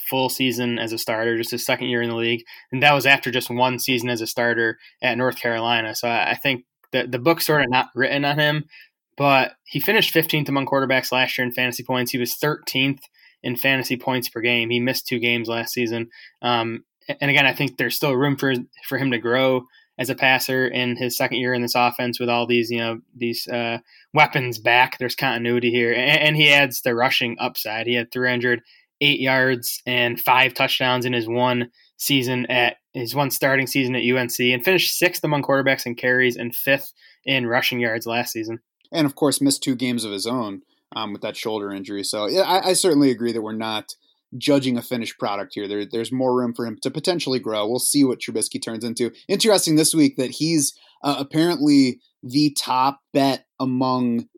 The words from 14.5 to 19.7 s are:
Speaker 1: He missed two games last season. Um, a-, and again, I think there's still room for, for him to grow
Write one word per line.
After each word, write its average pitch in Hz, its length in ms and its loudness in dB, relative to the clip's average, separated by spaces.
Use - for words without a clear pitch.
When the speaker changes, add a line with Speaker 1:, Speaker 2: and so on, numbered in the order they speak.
Speaker 1:
He 120 100 0
missed 131 260 -2
two 123 140 -4
games 117 280 -2
last 117 240 -6
season. 117 360 -4
Um, 117 420 -2
a-, 143 140 -6
and 143 80 0
again, 139 160 4
I 127 80 2
think 135 220 -2
there's 120 180 -2
still 139 220 0
room 139 200 2
for, 135 180 0
for 131 100 -4
him 131 140 0
to 117 60 0
grow 127 480 0